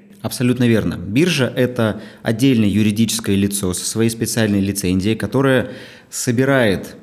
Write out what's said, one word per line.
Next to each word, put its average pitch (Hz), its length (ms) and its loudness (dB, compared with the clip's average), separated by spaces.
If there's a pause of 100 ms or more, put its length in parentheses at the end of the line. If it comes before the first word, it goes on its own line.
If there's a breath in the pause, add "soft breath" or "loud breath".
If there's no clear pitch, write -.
(220)
Абсолютно 123 460 0
верно. 90 280 2
Биржа — 127 600 0
это 120 440 0 (220 loud breath)
отдельное 120 460 2
юридическое 107 680 0
лицо 98 380 0
со - 100 -8
своей 113 260 0
специальной 110 500 0
лицензией, 98 560 0
которое 131 540 0 (400 loud breath)
собирает 127 920 0